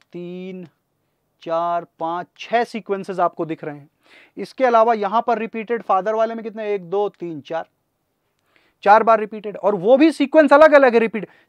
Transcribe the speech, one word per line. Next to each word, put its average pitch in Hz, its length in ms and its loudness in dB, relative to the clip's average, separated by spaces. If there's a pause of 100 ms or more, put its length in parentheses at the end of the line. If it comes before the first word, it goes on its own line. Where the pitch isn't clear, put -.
(140)
तीन, 180 540 -14 (760)
चार, 170 440 -4 (140)
पाँच, 170 280 -6 (100)
छह 233 260 -2
सीक्वेंसेस 196 560 -8
आपको 175 260 -2
दिख 156 180 -8
रहे 151 120 -12
हैं। 143 140 -20 (480)
इसके 202 280 -4
अलावा 233 280 4
यहाँ 214 340 -2
पर 226 120 -2
रिपीटेड 220 420 -8
फादर 190 320 -2
वाले 226 220 -2
में 226 80 -12
कितने, 214 300 -8
एक, 180 160 -8
दो, 202 200 -2
तीन, 170 320 -12
चार, 165 240 -10 (1160)
चार 220 200 6
बार 220 160 2
रिपीटेड, 214 380 -10
और 208 180 -2
वो 202 220 4
भी 311 140 4
सीक्वेंस 285 420 2
अलग-अलग 285 400 6
है 233 60 2
रिपीट, 220 300 -2 (200)